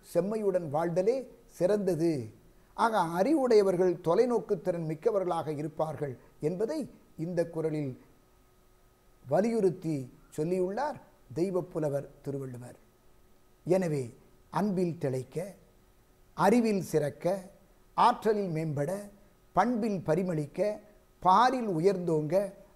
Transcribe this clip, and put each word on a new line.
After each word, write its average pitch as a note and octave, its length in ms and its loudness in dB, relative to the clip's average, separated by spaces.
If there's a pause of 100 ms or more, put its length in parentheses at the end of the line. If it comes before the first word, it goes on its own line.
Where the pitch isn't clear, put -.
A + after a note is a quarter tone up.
செம்மையுடன் F#3 680 -2
வாழ்தலே F3+ 640 0 (140)
சிறந்தது. E3+ 840 0 (440)
ஆக, A3 260 2
அறிவுடையவர்கள் F#3+ 920 4
தொலைநோக்கு G#3 680 0
திறன் E3+ 260 -4
மிக்கவர்களாக F3 600 -2
இருப்பார்கள் D3+ 720 -6 (220)
என்பதை G#3+ 500 -2 (280)
இந்த E3+ 300 -2
குறளில் D#3 540 -4 (1300)
வலியுறுத்தி D#3+ 840 0 (220)
சொல்லியுள்ளார் F#3 640 -2 (360)
தெய்வப்புலவர் D#3 720 -4 (140)
திருவள்ளுவர். C3 540 -10 (880)
எனவே, D3+ 480 0 (440)
அன்பில் F3+ 440 0
திளைக்க, B2+ 360 -4 (1080)
அறிவில் G#3+ 460 4
சிறக்க, D3 340 0 (800)
ஆற்றலில் G#3+ 500 2
மேம்பட, D#3 360 -2 (680)
பண்பில் G#3+ 500 2
பரிமளிக்க, D#3+ 520 -2 (680)
பாரில் A#3 520 4
உயர்ந்தோங்க, E3+ 560 2 (420)